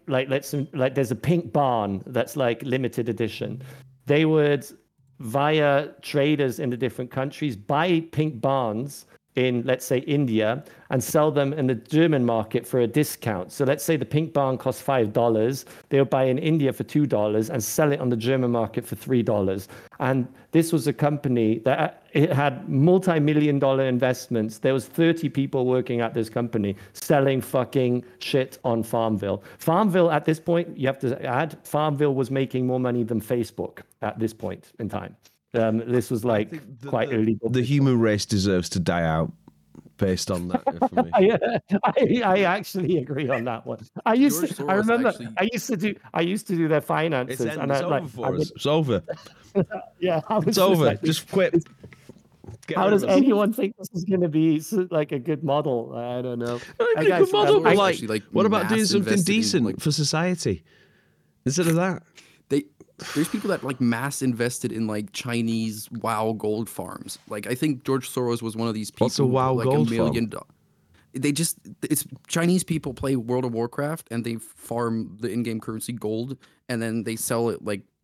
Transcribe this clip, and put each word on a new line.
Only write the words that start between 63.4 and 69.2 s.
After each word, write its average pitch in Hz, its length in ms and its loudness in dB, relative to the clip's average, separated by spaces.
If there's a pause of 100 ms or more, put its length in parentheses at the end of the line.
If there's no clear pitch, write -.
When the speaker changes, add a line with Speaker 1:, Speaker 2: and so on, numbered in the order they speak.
Speaker 3:
that, 180 140 -2
like, 131 180 -6
mass 123 400 0
invested 120 500 -2
in, 110 160 -4
like, 107 240 -6
Chinese 113 800 -4
WoW 113 420 -2
gold 107 360 -4
farms. - 580 -12
Like, 104 200 -8
I 120 80 -4
think 143 280 -2
George 135 260 -2
Soros 120 320 -2
was 113 140 -6
one 113 120 -2
of 110 60 -2
these 107 180 -6
people - 140 0
Speaker 2:
What's - 140 0
a 143 40 4